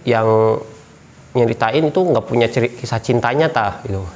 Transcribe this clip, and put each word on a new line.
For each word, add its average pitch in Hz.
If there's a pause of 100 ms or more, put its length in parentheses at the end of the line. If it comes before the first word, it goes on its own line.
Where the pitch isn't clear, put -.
yang 110 (720)
nyeritain 117
itu 151
nggak 139
punya 117
ceri-, 120
kisah 117
cintanya 123
tah 107
gitu. 98 (120)